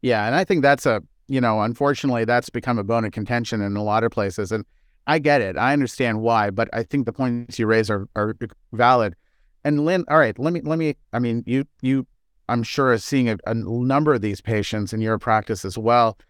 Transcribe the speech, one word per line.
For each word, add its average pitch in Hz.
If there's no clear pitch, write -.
Yeah, 110
and 120
I 175
think 180
that's 139
a, 110
you 135
know, 110
unfortunately, 123
that's 120
become 120
a 101
bone 113
of 104
contention 113
in 101
a 104
lot 107
of 117
places. 101
And 107
I 160
get 143
it. 95
I 120
understand 120
why, 110
but 110
I 117
think 131
the 117
points 120
you 113
raise 110
are, 101
are 107
valid. 117
And 147
Lynn, 180
all 151
right, 110
let 151
me, 175
let 160
me, 156
I 113
mean, 120
you, 131
you, 131
I'm 120
sure 131
are 117
seeing 127
a, 104
a 117
number 127
of 123
these 101
patients 107
in 110
your 110
practice 110
as 95
well. 117